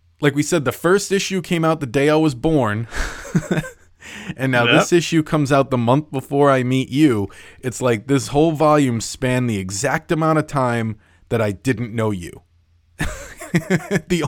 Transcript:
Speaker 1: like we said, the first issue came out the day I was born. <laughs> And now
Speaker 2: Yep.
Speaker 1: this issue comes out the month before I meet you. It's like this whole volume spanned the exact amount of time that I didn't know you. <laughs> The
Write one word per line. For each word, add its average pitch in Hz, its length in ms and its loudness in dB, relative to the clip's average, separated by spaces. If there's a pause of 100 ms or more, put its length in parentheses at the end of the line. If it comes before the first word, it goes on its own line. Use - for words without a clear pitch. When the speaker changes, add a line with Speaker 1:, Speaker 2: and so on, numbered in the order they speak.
(220)
Speaker 1:
like - 140 2
we 147 80 0
said, 156 220 -2
the 127 60 -2
first 190 400 0
issue 190 300 -2
came 165 240 -2
out 160 140 2
the 147 60 -6
day 139 240 2
I 151 60 4
was 156 200 2
born. 117 580 0
<laughs> - 40 -8 (1400)
And 131 140 -2
now 120 140 4
Speaker 2:
Yep. 120 80 4
Speaker 1:
this 170 200 4
issue 165 300 2
comes 147 280 0
out 139 200 2
the 131 60 0
month 123 340 2
before 139 380 2
I 131 140 4
meet 131 260 -2
you. 123 400 2 (300)
It's 127 220 -8
like 120 260 0
this 135 220 0
whole 151 240 2
volume 147 480 2
spanned 127 480 -2
the 107 80 0
exact 107 540 -4
amount 160 280 2
of 147 80 -2
time 117 500 -2 (320)
that 113 120 0
I 107 100 0
didn't 110 420 -4
know 110 180 -2
you. 90 300 -10 (580)
<laughs> - 40 -4 (1040)
The 170 200 -2